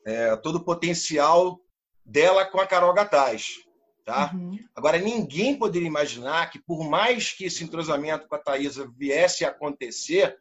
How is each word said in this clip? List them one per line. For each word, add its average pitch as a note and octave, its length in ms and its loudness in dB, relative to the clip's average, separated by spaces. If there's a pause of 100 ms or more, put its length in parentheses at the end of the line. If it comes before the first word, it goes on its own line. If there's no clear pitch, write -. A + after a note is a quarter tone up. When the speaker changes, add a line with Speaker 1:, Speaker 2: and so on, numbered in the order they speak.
Speaker 1:
É, A2+ 320 0
todo D#3+ 200 -6
o E3+ 80 -6
potencial E3+ 960 2 (440)
dela F3+ 400 4
com F#3+ 140 -4
a F#3+ 80 2
Carol F3+ 260 4
Gataz, C#3+ 600 2 (500)
tá? C#3 300 -2
Speaker 2:
Uhum. F3+ 240 -8 (160)
Speaker 1:
Agora, D3+ 240 2
ninguém G#3 580 -2
poderia F3 300 -2
imaginar D3 640 -2
que, - 80 -20
por E3 300 -8
mais G#3+ 440 0
que F#3+ 120 -12
esse E3+ 180 -6
entrosamento D#3 640 -4
com - 80 -8
a D3 40 -6
Thaisa C#3 600 -6
viesse D3+ 460 0
a C#3+ 60 0
acontecer D3 920 -2